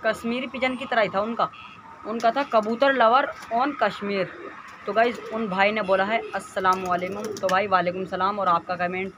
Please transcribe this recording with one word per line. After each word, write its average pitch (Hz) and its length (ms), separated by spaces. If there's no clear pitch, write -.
कश्मीरी 233 420
पिजन 254 300
की 254 80
तरह 233 180
ही 196 60
था 190 120
उनका, 220 280
उनका 226 240
था 269 120
कबूतर 226 420
lover 247 320
on 262 180
कश्मीर। 196 480
तो 208 60
guys 226 260
उन 220 140
भाई 196 240
ने 220 100
बोला 190 220
है 220 160
अस्सलाम 190 500
वालेकुम, 185 380
तो 190 140
भाई 190 180
वालेकुम 180 400
सलाम। 190 320
और 190 100
आपका 170 280
comment 180 420